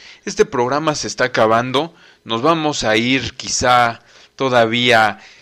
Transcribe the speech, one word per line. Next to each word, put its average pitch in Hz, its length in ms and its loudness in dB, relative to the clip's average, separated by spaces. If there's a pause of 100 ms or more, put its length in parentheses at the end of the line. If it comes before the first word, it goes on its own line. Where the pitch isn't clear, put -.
(260)
Este 208 200 0
programa 139 500 -2
se 120 120 -8
está 127 180 -2
acabando, 127 680 0 (300)
nos 113 180 -6
vamos 156 420 0
a 110 140 2
ir 123 380 -2
quizá 120 640 0 (340)
todavía, 117 840 2 (220)